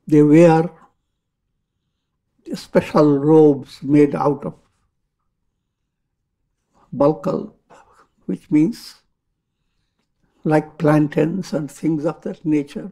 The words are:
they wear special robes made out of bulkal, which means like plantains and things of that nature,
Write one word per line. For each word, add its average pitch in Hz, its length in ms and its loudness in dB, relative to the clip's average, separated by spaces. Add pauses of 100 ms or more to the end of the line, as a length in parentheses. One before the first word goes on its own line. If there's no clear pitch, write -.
they 151 160 4
wear 160 480 4 (1800)
special 151 640 0
robes 147 640 2
made 143 320 2
out 143 300 -4
of - 100 -12 (2500)
bulkal, 151 600 -4 (720)
which - 240 -12
means 156 460 -2 (1500)
like 151 320 -2
plantains 160 760 -2
and 151 180 -8
things 156 340 -6
of 156 180 -8
that - 220 -14
nature, 151 480 -6